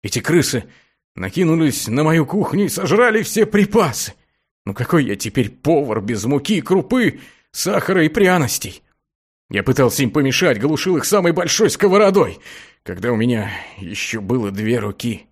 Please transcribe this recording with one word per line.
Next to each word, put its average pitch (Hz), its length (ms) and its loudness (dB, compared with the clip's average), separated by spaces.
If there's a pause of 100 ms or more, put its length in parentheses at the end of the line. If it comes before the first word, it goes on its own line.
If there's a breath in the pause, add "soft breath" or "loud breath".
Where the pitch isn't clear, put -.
Эти 101 180 -6
крысы 156 440 0 (520 soft breath)
накинулись 160 720 0
на 131 160 0
мою 160 200 2
кухню 196 420 -2
и - 20 -2
сожрали 214 540 0
все 214 220 0
припасы! 202 680 0 (500)
Ну 98 100 -8
какой 156 300 0
я 101 120 -4
теперь 110 340 -2
повар 139 500 0
без 104 240 -4
муки, 143 360 0
крупы, 196 600 0 (300 loud breath)
сахара 190 540 0
и 151 40 2
пряностей? 180 720 0 (680)
Я 98 140 -2
пытался 131 400 2
им 113 60 -2
помешать, 135 500 0
глушил 156 360 0
их 135 80 -2
самой 196 280 2
большой 175 380 2
сковородой, 190 680 4 (460 loud breath)
когда 92 260 -6
у 117 60 0
меня 110 340 0 (280 loud breath)
ещё 101 420 -8
было 104 320 -2
две 110 260 -2
руки. 104 540 -6